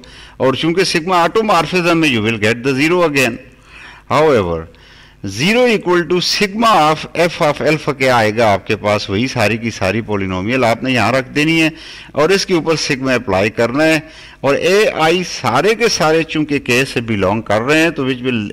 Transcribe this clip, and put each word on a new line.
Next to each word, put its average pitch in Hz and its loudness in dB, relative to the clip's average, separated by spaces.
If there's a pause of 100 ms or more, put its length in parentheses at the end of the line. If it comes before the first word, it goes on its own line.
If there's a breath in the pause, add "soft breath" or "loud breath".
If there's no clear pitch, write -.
(400 loud breath)
और 127 2
चूंकि 165 0
sigma 175 -2
automorphism 175 0
में 160 2
you 117 0
will 110 -2
get 113 0
the 135 0
zero 156 0
again। 135 0 (720 loud breath)
However, 107 2 (580 loud breath)
zero 165 0
equal 180 2
to 180 0
sigma 208 0 (200)
of 151 -4 (100)
F 170 0
of 147 0 (100)
alpha 151 -2
क्या 131 2
आएगा 110 2
आपके 98 -2
पास? 104 -2
वही 107 0
सारी 113 0
की 113 -4
सारी 101 -2
polynomial 101 -2
आपने 117 0
यहाँ 113 0
रख 131 -2
देनी 156 0
है 160 2 (440 loud breath)
और 156 2
इसके 190 0
ऊपर 160 0 (120)
sigma 131 -2
अप्लाई 101 0 (100)
करना 120 0
है, 160 2 (400 loud breath)
और 135 2
एआई 180 2
सारे 151 0
के 220 0
सारे 160 0
चूंकि 151 -2
K 131 0
से 135 -4
बिलोंग 107 0
कर 104 0
रहे 147 2
हैं 165 2
तो 135 -4
which 123 -6
will 113 -4